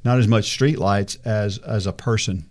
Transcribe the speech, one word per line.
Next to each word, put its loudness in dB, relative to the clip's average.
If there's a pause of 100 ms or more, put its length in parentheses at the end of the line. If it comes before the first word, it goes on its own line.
not 4
as 4
much 4
street 0
lights 0
as, -2
as -4
a -2
person -4